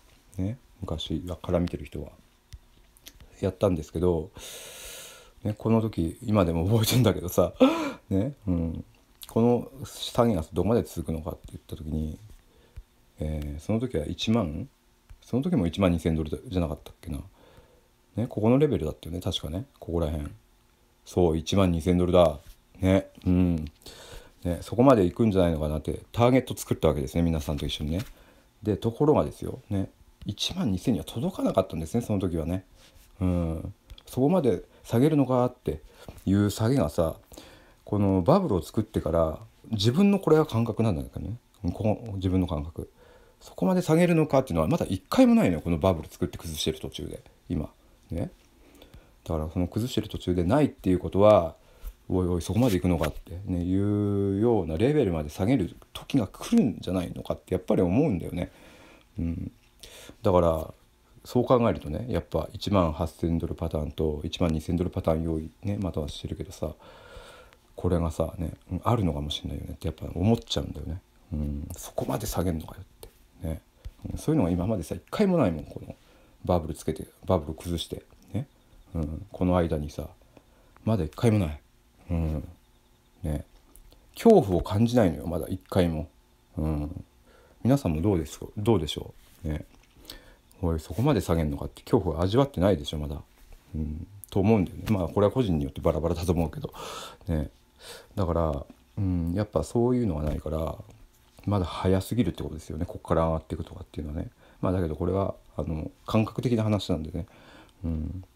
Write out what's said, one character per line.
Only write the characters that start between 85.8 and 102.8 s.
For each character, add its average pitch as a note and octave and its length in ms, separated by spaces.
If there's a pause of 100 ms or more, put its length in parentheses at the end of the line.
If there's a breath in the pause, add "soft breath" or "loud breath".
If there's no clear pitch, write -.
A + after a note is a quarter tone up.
も。 D#2 200 (480)
う D#2 100
ん。 D2 380 (580 soft breath)
皆 C3 140
さ A#2 120
ん D#2+ 40
も D#2 100
ど G2+ 120
う E2+ 40
で D2+ 80
し - 140
ょ - 60
う？ - 100
ど G#2+ 200
う F2 40
で D#2+ 80
し - 100
ょ - 160 (300)
う？ D#2 40
ね。 D2+ 180 (960 loud breath)
お E2 140
い、 D#2 60
そ - 140
こ A2 80
ま D3 120
で G2 60
下 E2+ 160
げ D#2+ 80
ん D2 80
の C#2+ 40
か C#2+ 100
っ - 20
て - 140
恐 - 180
怖 D#2 160
を E2 60
味 F#2+ 140
わ C#3 80
っ C3+ 60
て - 100
な F#2+ 120
い E2+ 40
で C#2+ 80
し - 80
ょ、 D#2 60
ま D2 80
だ。 - 160 (540)
う - 20
ん。 D#2 280 (240)
と G2+ 100
思 G#2+ 160
う - 20
ん F2 60
だ - 80
よ - 60
ね。 F#2 100
ま G2 160
あ、 D#2 40
こ G2+ 120
れ G#2 60
は G2+ 60
個 C3 120
人 F2+ 120
に D2 60
よ C2+ 80
っ - 20
て - 80
バ D#2+ 120
ラ D2+ 80
バ D#2+ 80
ラ E2+ 80
だ E2 80
と E2+ 80
思 E2 140
う D2 40
け - 80
ど。 - 140 (560 loud breath)
ね。 D#2 220 (640 loud breath)
だ G2 100
か E2 80
ら、 D#2 320 (320)
う - 20
ん、 F2 340
や G#2 100
っ - 20
ぱ D#2 160
そ A#2+ 280
う B2+ 60
い B2 60
う A#2 40
の E2 100
が D2+ 80
な D2+ 100
い D2+ 60
か D2+ 100
ら、 D#2+ 260 (720)
ま G2+ 140
だ F2+ 40
早 F#2+ 360
す - 160
ぎ A#2 80
る E2+ 60
っ - 20
て - 100
こ - 60
と D#2 80
で D#2 40
す - 100
よ E2 80
ね。 F2 80